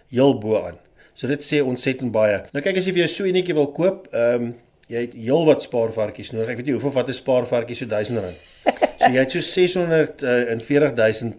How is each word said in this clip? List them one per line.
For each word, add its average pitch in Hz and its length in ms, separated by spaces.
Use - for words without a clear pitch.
heel 127 280
bo 107 260
aan. 87 140
So - 120
dit 143 160
sê 147 220
ontsettend 127 480
baie. 107 300
Nou 143 100
kyk, 190 140
as 185 100
jy 190 60
vir 170 140
jou - 20
so 196 160
enetjie 185 300
wil 147 180
koop, 185 400
ehm, 120 400
jy 117 120
het 120 140
heelwat 139 480
spaarvarkies 110 680
nodig. 110 180
Ek 120 60
weet 123 100
nie 143 60
hoeveel 123 200
vat 123 160
'n 135 40
spaarvarkie, 120 640
so 131 100
duisend 107 320
rand. 90 180
So - 140
jy 127 80
het 131 100
so 170 100
seshonderd 170 800
en 120 380
veertig 143 340
duisend 113 440